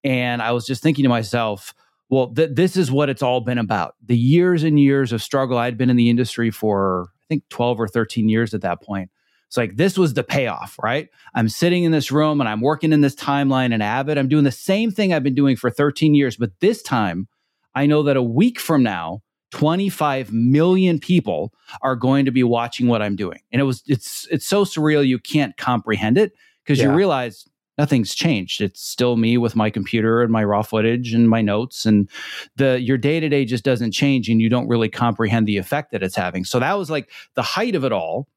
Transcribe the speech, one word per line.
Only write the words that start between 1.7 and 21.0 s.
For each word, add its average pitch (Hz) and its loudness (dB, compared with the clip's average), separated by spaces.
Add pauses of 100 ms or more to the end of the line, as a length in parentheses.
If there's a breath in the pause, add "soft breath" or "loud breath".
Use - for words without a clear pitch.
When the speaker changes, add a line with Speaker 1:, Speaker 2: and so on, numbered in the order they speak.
Speaker 1:
"Well, 127 0
th-, 156 2
this 175 0
is 165 2
what 143 2
it's 131 -4
all 127 0
been 123 -2
about." 101 -2 (100)
The 120 0
years 160 2
and 151 4
years 139 2
of 113 -4
struggle. 131 -2
I'd 120 -2
been 127 2
in 123 4
the 120 4
industry 117 0
for, 98 -2
I - -20
think, 156 -4
twelve 120 -2
or 113 -2
thirteen 110 -2
years 110 0
at 98 -6
that 87 -6
point. 98 -10 (380)
It's - -8
like, 107 -4
this 185 0
was 165 2
the 127 -2
payoff, 113 -4
right? 127 -4 (260 soft breath)
I'm 110 0
sitting 175 0
in 165 2
this 151 0
room 151 2
and 120 -2
I'm 107 -4
working 151 0
in 151 4
this 139 2
timeline 135 0
and 110 0
Avid. 135 -2
I'm 135 0
doing 151 4
the 139 4
same 208 -2
thing 196 0
I've 156 0
been 135 0
doing 139 2
for 120 -2
thirteen 147 2
years. 139 2
But 113 -4
this 214 0
time, 98 -2 (480)
I 143 2
know 151 4
that 143 2
a 131 2
week 147 0
from 151 2
now, 92 -4 (280)
twenty-five 151 -2
million 160 4
people 104 -2 (300 loud breath)